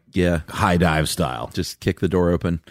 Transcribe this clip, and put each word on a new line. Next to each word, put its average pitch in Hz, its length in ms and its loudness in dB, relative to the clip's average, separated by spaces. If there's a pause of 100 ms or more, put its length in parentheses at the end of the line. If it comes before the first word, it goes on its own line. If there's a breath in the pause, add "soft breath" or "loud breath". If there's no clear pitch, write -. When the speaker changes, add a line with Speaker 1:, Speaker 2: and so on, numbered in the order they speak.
(140)
Speaker 1:
Yeah. 87 260 2 (100)
Speaker 2:
high 90 280 0
dive 78 300 2
style. 64 460 -4
Speaker 1:
Just - 280 -8
kick - 180 -2
the 98 80 0
door 87 240 2
open. 85 400 -2